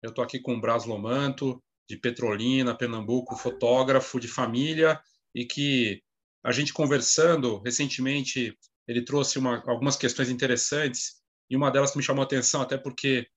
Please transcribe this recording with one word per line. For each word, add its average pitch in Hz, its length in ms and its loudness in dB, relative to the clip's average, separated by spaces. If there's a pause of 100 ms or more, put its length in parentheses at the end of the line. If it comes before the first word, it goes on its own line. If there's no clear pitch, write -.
Eu 113 100 -10
tô - 120 -8
aqui 127 160 -6
com 127 160 -4
o 113 40 -4
Braz 113 240 0
Lomanto, 127 760 -2 (260)
de 107 80 -12
Petrolina, 120 800 0
Pernambuco, 117 600 -2
fotógrafo 131 840 2
de 113 80 -8
família, 151 720 2 (360)
e 120 100 -4
que 127 560 0 (420)
a 120 80 0
gente 143 220 0
conversando 143 880 2
recentemente, 131 960 -2 (300)
ele 120 180 -2
trouxe 139 320 0
uma, 127 300 0
algumas 127 280 0
questões 127 360 -2
interessantes, 127 920 -2 (300)
e 127 40 -2
uma 139 140 2
delas 139 220 2
que - 60 -4
me 139 60 -2
chamou 139 200 2
a - 20 2
atenção, 135 380 0
até 131 160 -4
porque 131 580 -2